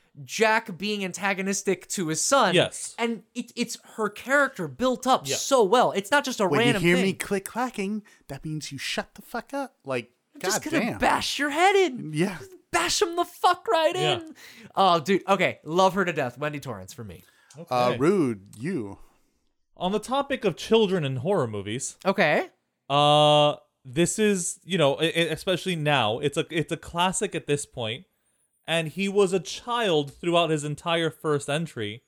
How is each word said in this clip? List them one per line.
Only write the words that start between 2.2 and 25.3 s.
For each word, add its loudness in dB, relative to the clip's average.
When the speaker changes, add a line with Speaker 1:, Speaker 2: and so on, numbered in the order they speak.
Speaker 1:
son. 4
Speaker 2:
Yes. 0
Speaker 1:
And -4
it, -10
it's -6
her -4
character -2
built -2
up 2
Speaker 2:
Yeah. -2
Speaker 1:
so 2
well. 4
It's -4
not 2
just -4
a 2
Speaker 3:
When 2
Speaker 1:
random 2
Speaker 3:
you 4
hear 4
Speaker 1:
thing. 2
Speaker 3:
me 0
click -4
clacking, -6
that -12
means -8
you -10
shut -6
the -20
fuck -12
up. -8
Like, -6
Speaker 1:
I'm -20
just 0
Speaker 3:
goddamn. 0
Speaker 1:
gonna -4
bash 0
your -2
head 4
in. 0
Speaker 3:
Yeah. -2
Speaker 1:
Just -18
bash 0
him 0
the 0
fuck 0
right 2
Speaker 2:
Yeah. 0
Speaker 1:
in. -10
Oh, 6
dude. 2
Okay. 2
Love 4
her 0
to 0
death. -4
Wendy -6
Torrance -12
for -14
me. -16
Speaker 2:
Okay. -18
Speaker 3:
Uh, 2
Rude, 0
you. -8
Speaker 2:
On -2
the -2
topic -4
of 0
children 2
in -4
horror 0
movies. -6
Speaker 1:
Okay. 2
Speaker 2:
Uh, 6
this 0
is, 0
you -2
know, 4
i-, 0
i-, 0
especially -2